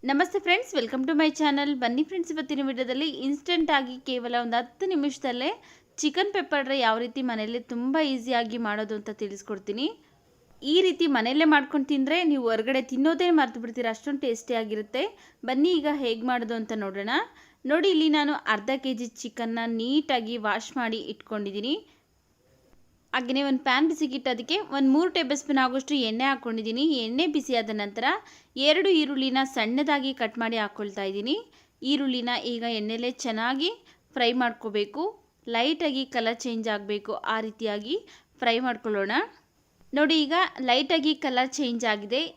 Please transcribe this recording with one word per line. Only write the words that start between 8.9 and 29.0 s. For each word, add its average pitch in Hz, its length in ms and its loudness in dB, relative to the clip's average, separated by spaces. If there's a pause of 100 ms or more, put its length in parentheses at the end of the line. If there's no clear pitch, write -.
ಅಂತ 208 220 -10
ತಿಳಿಸ್ಕೊಡ್ತೀನಿ. 208 680 -6 (760)
ಈ 285 140 0 (120)
ರೀತಿ 330 200 2 (100)
ಮನೆಯಲ್ಲೇ 269 360 4
ಮಾಡ್ಕೊಂಡು 277 400 2
ತಿಂದ್ರೆ 285 260 2 (120)
ನೀವು 269 200 2
ಹೊರಗಡೆ 240 400 2
ತಿನ್ನೋದೇ 320 380 2 (100)
ಮರ್ತು 240 240 0
ಬಿಡ್ತೀರಾ, 233 320 -2
ಅಷ್ಟೊಂದು 285 300 -4
ಟೇಸ್ಟಿಯಾಗಿರುತ್ತೆ. 226 800 -2 (460)
ಬನ್ನಿ 285 300 4
ಈಗ 285 80 0 (160)
ಹೇಗೆ 226 280 -2
ಮಾಡೋದು 233 300 -2
ಅಂತ 214 100 -6 (140)
ನೋಡೋಣ. 196 240 -4 (640)
ನೋಡಿ, 330 240 4
ಇಲ್ಲಿ 311 240 4
ನಾನು 294 160 2 (200)
ಅರ್ಧ 208 140 -4 (160)
ಕೆ 262 160 0
ಜಿ 240 80 -6 (140)
ಚಿಕನ್ನ 233 360 -6 (220)
ನೀಟಾಗಿ 247 560 0 (100)
ವಾಶ್ 214 240 -2 (100)
ಮಾಡಿ 226 200 -2 (120)
ಇಟ್ಕೊಂಡಿದ್ದೀನಿ. 208 600 -4 (1400)
ಹಾಗೆಯೇ 254 360 0
ಒಂದು 262 160 0
ಪ್ಯಾನ್ 254 240 4
ಬಿಸಿಗಿಟ್ಟು 277 420 -2
ಅದಕ್ಕೆ 247 240 -2 (200)
ಒಂದು 269 180 4
ಮೂರು 339 240 4
ಟೇಬಲ್ 294 240 0
ಸ್ಪೂನ್ 269 240 0
ಆಗೋಷ್ಟು 262 280 -2 (140)
ಎಣ್ಣೆ 226 220 -2
ಹಾಕ್ಕೊಂಡಿದ್ದೀನಿ. 226 540 -2 (200)
ಎಣ್ಣೆ 247 220 0 (100)
ಬಿಸಿಯಾದ 226 460 0
ನಂತರ 208 240 -4 (640)
ಎರಡು 349 200 4 (120)